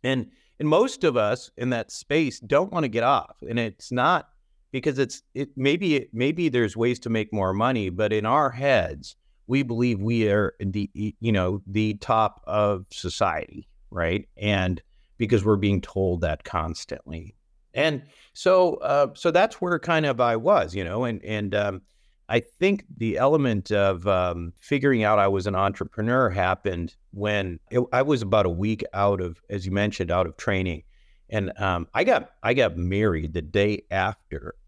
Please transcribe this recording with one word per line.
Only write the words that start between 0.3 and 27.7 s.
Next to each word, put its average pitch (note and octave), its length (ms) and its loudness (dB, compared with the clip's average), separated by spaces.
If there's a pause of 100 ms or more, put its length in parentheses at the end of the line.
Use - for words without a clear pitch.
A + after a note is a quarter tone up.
and D3+ 80 -2
most F#3+ 360 2
of D3 120 2
us G#2+ 400 0
in B2 140 -4
that A#2 220 -4
space D3 480 -2
don't D3+ 340 0
wanna D#3 160 -2
get A2+ 140 0
off, B2+ 340 0 (100)
and A#2 120 -2
it's A2+ 320 -8
not C#3+ 360 0 (440)
because C3 260 -2
it's, C3 240 -2 (140)
it, C#3 200 -6
maybe D3+ 420 0
it, - 160 -4
maybe D3+ 360 0
there's A#2 260 0
ways A#2 220 0
to A#2+ 120 -10
make A2 220 -2
more F#2+ 220 0
money, A2 360 -2
but G2+ 220 -2
in G#2+ 140 0
our C3+ 240 2
heads, A#2 680 -2 (300)
we C3+ 160 0
believe A#2+ 380 0
we A2+ 300 0
are G2+ 300 2
the, G2+ 340 -4
you G#2+ 380 -4
know, F#2+ 360 0
the G#2+ 280 0
top A2 520 0
of G2+ 440 0
society, - 760 -4 (240)
right? E2+ 440 -2
And F#2+ 460 -2 (380)
because G#2+ 260 2
we're G#2+ 120 4
being G2 220 2
told F2+ 420 -2
that D#2 220 -2
constantly. E2 920 -8 (400)
And C#3+ 260 0 (320)
so, F#3 440 4
uh, C#3 360 2
so - 160 0
that's F3+ 320 2
where F3 160 0
kind D#3+ 300 0
of B2 120 0
I A#2+ 180 4
was, A2+ 360 2
you F#2+ 100 -4
know, G2 200 -4
and, A#2 200 -6
and, G#2 300 -4
um, G2+ 280 -2 (480)
I A#2 100 2
think G3 460 -2 (120)
the A2+ 200 -2
element B2+ 540 2
of, G2 360 2
um, F2 520 0
figuring C3+ 440 2
out G#2 160 4
I G2 80 6
was G2 180 0
an G2 100 -2
entrepreneur G#2+ 760 0
happened F2+ 680 -2 (160)
when G2+ 480 -4 (100)
it, B2 220 0